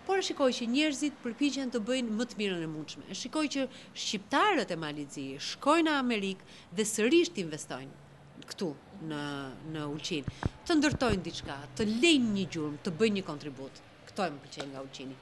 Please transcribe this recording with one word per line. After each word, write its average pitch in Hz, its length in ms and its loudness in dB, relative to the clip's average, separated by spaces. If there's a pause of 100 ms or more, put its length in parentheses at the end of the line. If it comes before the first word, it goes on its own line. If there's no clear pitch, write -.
Por 381 160 4
e - 20 2
shikoj 277 300 2
që 240 160 -2
njerëzit 285 500 2
përpiqen 254 540 0
të 247 100 0
bëjnë 240 320 0
më 226 120 0
të - 120 -12
mirën 190 240 0
e 160 80 -2
mundshme. 151 360 -8
E - 120 -8
shikoj 302 300 -2
që 277 160 0 (280)
shqiptarët 277 800 2
e 170 60 -4
Malizi 147 480 -6 (120)
shkojnë 320 500 2
në 311 100 2
Amerikë 208 480 0 (240)
dhe 208 160 0
sërish 262 480 4
të 202 80 -4
investojnë 143 600 -8 (400)
këtu - 260 -4 (300)
në, 156 220 -4 (480)
në 151 180 -4
Ulqin. 147 420 -4 (300)
Të 339 180 2
ndërtojnë 240 460 4
diçka, 160 340 -8 (140)
të 214 180 0
lejnë 240 440 6
një 196 140 2
gjurmë, 151 320 -4
të 185 140 -4
bëjnë 208 240 4
një 190 80 -4
kontribut. 135 560 -10 (220)
Këto - 240 -2
e - 20 0
më 139 120 -10
pëlqen 143 280 -10
nga 135 160 -10
Ulqini. 135 360 -12